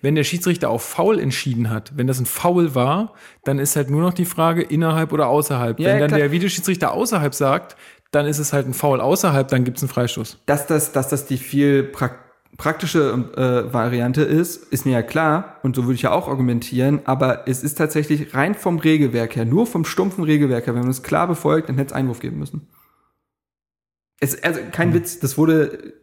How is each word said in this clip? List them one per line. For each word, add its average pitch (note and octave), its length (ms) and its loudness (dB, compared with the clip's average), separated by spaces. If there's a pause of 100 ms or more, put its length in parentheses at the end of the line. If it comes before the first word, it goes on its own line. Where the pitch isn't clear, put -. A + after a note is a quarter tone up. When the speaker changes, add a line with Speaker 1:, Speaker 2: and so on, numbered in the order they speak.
Speaker 1:
wenn C#3+ 100 2
der D3+ 100 2
Schiedsrichter F3 460 0
auf A#2 140 -2
Foul F#3+ 360 0
entschieden A#2+ 520 -2
hat, A2 240 -6
wenn B2 100 0
das C3 140 0
ein B2 80 0
Foul F3 480 0
war, D3+ 380 0 (300)
dann C#3 140 0
ist C#3 180 -2
halt C#3 140 -2
nur D3 140 2
noch F3+ 100 2
die F3+ 120 0
Frage, E3 360 0
innerhalb D#3+ 520 0
oder D3+ 140 2
außerhalb. C3 520 0
Speaker 2:
Ja, D#3+ 80 2
Speaker 1:
Wenn G3 80 4
Speaker 2:
ja, G#3+ 60 2
Speaker 1:
dann D3 80 4
Speaker 2:
klar. D3+ 100 2
Speaker 1:
der C#3+ 120 2
Videoschiedsrichter F3 600 -2
außerhalb F#3 420 -2
sagt, C#3+ 420 -2 (360)
dann D3 140 2
ist D3 140 -2
es D3 140 -4
halt C#3 120 0
ein C3 80 -6
Foul C3+ 280 2
außerhalb, C#3+ 480 2
dann C3 140 2
gibt's B2 200 -4
einen C3 60 -4
Freistoß. - 580 -4
Speaker 2:
Dass C#3+ 180 2
das, D3+ 260 0
dass C3+ 180 0
das C3+ 180 -4
die C3 100 -2
viel C#3 460 2
prak-, C3+ 340 -4 (400)
praktische, C#3 720 0 (400)
äh, - 20 -10
Variante B2 520 0
ist, D#3+ 320 0 (180)
ist C3 140 -2
mir C3 60 2
ja A#2 100 2
klar. D#3+ 580 0
Und B2 140 -2
so B2+ 80 0
würde B2+ 100 0
ich A#2+ 80 -4
ja B2+ 120 2
auch F3+ 140 0
argumentieren. B2+ 800 0
Aber C3 420 0
es C3 140 -2
ist D3 160 -6
tatsächlich D3+ 560 -2
rein D3+ 220 0
vom F3 240 -2
Regelwerk C#3 560 2
her, A2+ 100 0
nur E3+ 220 2
vom E3+ 180 -2
stumpfen F#3 380 -2
Regelwerk D3 420 2
her, B2 80 -2
wenn A#2+ 80 0
man B2 80 0
es C3 140 -4
klar D#3 240 0
befolgt, D#3+ 420 0
dann C3 80 -2
hätte C#3 120 -2
es - 40 -14
Einwurf C3 260 -4
geben B2+ 200 -8
müssen. D3 280 -10 (1500)
Es, C3 240 -4
also E3 160 0 (120)
kein E3+ 180 0
Speaker 1:
Hm. D#3+ 60 4
Speaker 2:
Witz, E3+ 240 -2
das - 180 -4
wurde D#3 640 2